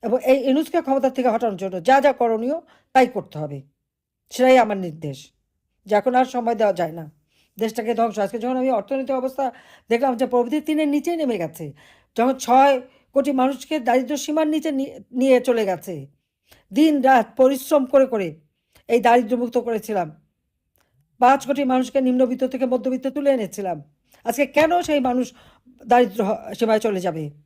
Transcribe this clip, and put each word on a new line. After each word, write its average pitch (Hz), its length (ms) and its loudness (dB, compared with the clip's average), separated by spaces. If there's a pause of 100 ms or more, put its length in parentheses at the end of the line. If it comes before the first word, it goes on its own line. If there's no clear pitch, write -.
এবং 233 220 -2
এই 262 240 2
ইউনূসকে 311 340 0
ক্ষমতা 269 280 0
থেকে 262 200 -2
হটানোর 220 280 -2
জন্য 185 260 -8
যা 262 180 4
যা 277 120 4
করণীয় 240 480 -2 (320)
তাই 262 140 4
করতে 196 320 -10
হবে, 143 220 -10 (680)
সেটাই 254 280 4
আমার 214 200 2
নির্দেশ। 160 540 -10 (540)
যে 208 100 0
এখন 247 200 2
আর 254 100 4
সময় 240 300 -4
দেওয়া 208 180 0
যায় 170 180 -4
না, 160 200 -14 (480)
দেশটাকে 220 340 -4
ধ্বংস। 220 260 -2
আজকে 202 200 -4
যখন 254 180 -4
আমি 254 140 0
অর্থনৈতিক 262 440 -4
অবস্থা 262 360 -4 (380)
দেখলাম 240 260 0
যে 254 120 -2
প্রবৃদ্ধি 247 340 0
তিনের 302 260 -2
নিচে 294 280 -2
নেমে 277 220 -2
গেছে, 165 360 -10 (420)
যখন 254 180 2
ছয় 262 480 4 (320)
কোটি 277 180 0
মানুষকে 262 480 -2
দারিদ্র 247 380 0
সীমার 311 300 -2
নিচে 311 240 -2
নি-, 269 300 -6 (100)
নিয়ে 254 300 2
চলে 233 240 0
গেছে, 170 420 -8 (680)
দিন 294 280 2
রাত 247 360 4
পরিশ্রম 269 480 2
করে 269 200 4
করে 196 340 -6 (480)
এই 233 140 2
দারিদ্র্যমুক্ত 240 560 2
করেছিলাম, 214 640 -4 (1000)
পাঁচ 269 280 4
কোটি 277 160 -2
মানুষকে 254 380 0
নিম্নবিত্ত 254 420 0
থেকে 262 220 -4
মধ্যবিত্ত 254 420 -4
তুলে 277 240 -2
এনেছিলাম, 196 500 -4 (420)
আজকে 233 220 -2
কেন 320 360 2
সেই 302 180 0
মানুষ 247 340 -2 (540)
দারিদ্র 233 360 2
হ-, - 300 -4
সীমায় 220 260 0
চলে 214 200 -2
যাবে? 160 300 -6 (160)